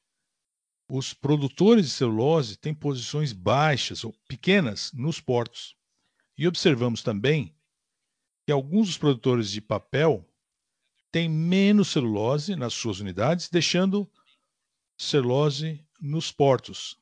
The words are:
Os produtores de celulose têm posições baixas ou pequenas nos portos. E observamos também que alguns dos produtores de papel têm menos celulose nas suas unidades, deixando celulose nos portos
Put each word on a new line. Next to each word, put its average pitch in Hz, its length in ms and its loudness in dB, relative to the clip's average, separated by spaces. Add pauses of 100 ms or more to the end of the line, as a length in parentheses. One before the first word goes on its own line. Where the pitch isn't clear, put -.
(920)
Os 135 220 -6
produtores 151 760 4
de 117 60 -6
celulose 120 640 0
têm 151 180 -8
posições 143 580 -4
baixas 113 720 0
ou 113 80 -10 (160)
pequenas 135 640 0
nos 143 280 -6
portos. - 560 -4 (600)
E 147 100 -2
observamos 123 560 2
também 120 520 0 (920)
que 151 60 0
alguns 156 360 0
dos 156 100 -8
produtores 123 520 2
de 104 100 -8
papel 120 640 -2 (840)
têm 165 180 -2
menos 190 600 4
celulose 131 680 0
nas 123 200 -6
suas 101 260 -6
unidades, 104 480 -2
deixando 185 640 0 (840)
celulose 147 880 0 (160)
nos 151 300 -6
portos - 720 0